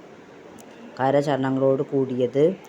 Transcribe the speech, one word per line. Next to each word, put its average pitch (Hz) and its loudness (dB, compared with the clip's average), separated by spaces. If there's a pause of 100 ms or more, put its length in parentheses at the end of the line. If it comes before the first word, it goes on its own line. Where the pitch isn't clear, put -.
(1000)
കരചരണങ്ങളോട് 135 0
കൂടിയത് 131 0 (140)